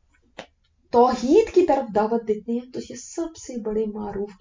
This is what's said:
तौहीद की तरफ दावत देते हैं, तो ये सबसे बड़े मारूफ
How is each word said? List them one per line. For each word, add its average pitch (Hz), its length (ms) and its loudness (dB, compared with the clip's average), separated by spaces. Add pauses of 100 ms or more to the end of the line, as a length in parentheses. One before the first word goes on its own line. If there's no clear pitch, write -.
(920)
तौहीद 247 560 4
की 359 120 4
तरफ 269 300 2
दावत 220 320 0
देते 214 300 -4
हैं, 247 180 -6
तो - 80 -10
ये - 160 -12
सबसे 330 640 -10
बड़े 214 280 -2
मारूफ 208 560 -8